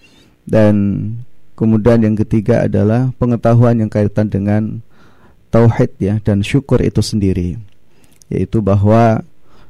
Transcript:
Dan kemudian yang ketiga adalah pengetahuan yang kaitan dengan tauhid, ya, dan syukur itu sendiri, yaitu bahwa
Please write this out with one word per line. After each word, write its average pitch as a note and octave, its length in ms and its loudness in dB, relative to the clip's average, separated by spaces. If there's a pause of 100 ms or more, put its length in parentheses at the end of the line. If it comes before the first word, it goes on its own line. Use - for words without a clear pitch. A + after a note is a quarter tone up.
(440)
Dan G#2 320 2 (800)
kemudian A2+ 480 2
yang G#2+ 160 0
ketiga G#2+ 480 0
adalah G#2+ 480 0
pengetahuan A#2 640 2
yang A2 80 -2
kaitan G#2+ 400 -2
dengan G#2+ 560 -4 (640)
tauhid, A#2 560 2
ya, G2+ 160 -2
dan G2+ 240 0
syukur B2+ 400 -2
itu G2+ 160 -2
sendiri, F#2+ 560 -2 (720)
yaitu F#2+ 320 -2
bahwa G#2+ 640 2 (460)